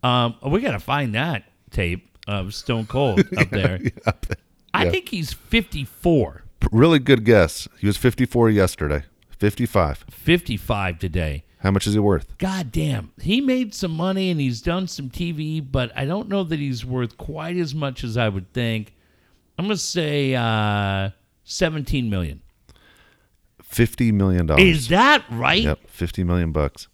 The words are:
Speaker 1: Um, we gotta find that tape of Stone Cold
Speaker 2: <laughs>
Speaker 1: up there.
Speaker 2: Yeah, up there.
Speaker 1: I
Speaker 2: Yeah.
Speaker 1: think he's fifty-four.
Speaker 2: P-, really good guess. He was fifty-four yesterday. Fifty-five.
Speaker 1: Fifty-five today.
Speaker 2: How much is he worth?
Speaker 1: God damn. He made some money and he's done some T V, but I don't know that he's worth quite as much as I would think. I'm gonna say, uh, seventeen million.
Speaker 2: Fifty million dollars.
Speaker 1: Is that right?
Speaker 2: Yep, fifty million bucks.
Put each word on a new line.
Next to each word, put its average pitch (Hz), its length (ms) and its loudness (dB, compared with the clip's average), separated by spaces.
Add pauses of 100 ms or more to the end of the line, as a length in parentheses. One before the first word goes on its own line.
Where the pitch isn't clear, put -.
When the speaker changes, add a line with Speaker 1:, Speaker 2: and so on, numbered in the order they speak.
Speaker 1:
Um, 123 320 0 (100)
we 151 140 0
gotta 131 200 -2
find 131 360 -2
that 135 300 -4 (260)
tape 90 380 -4 (180)
of 101 260 -4
Stone 113 340 -4
Cold 123 320 0
Speaker 2:
<laughs> - 180 0
Speaker 1:
up - 140 2
there. 92 300 0
Speaker 2:
Yeah, - 80 -2 (160)
up - 200 -4
there. - 100 -6 (380)
Speaker 1:
I 160 100 0
Speaker 2:
Yeah. 175 80 2
Speaker 1:
think 370 160 -2
he's 175 240 -6
fifty-four. 143 1120 0 (160)
Speaker 2:
P-, - 120 2
really 147 260 8
good 127 260 6
guess. 104 440 6 (120)
He - 60 -2
was 101 120 2
fifty-four 120 520 4
yesterday. 78 540 2 (260)
Fifty-five. 101 800 0
Speaker 1:
Fifty-five 104 880 -2
today. 80 460 -4 (160)
Speaker 2:
How 98 100 0
much 98 160 2
is 104 80 0
he 107 60 4
worth? 101 400 2
Speaker 1:
God 180 320 -4
damn. 135 400 -4 (100)
He 220 200 0
made 254 340 -2
some 180 160 -6
money 185 400 -2
and 160 100 -2
he's 123 220 -4
done 175 240 -2
some 135 240 -12
T 175 200 -6
V, 156 280 -6
but 131 360 -4
I 135 100 -6
don't 185 240 -6
know 196 140 -2
that 165 140 -4
he's 135 260 -4
worth 127 360 -4
quite 156 380 -8
as 160 180 -4
much 139 280 -6
as 113 140 -4
I 113 120 2
would 95 240 -8
think. 113 420 -4 (640)
I'm 175 60 -2
gonna 208 120 -2
say, 147 560 0
uh, 104 800 0 (320)
seventeen 147 680 -2
million. 87 320 -4 (1200)
Speaker 2:
Fifty 117 500 0
million 95 360 2
dollars. 78 160 4
Speaker 1:
Is 160 240 2
that 233 420 4
right? 131 320 0
Speaker 2:
Yep, 104 260 -2
fifty - 360 -6
million 87 280 0
bucks. 73 420 -4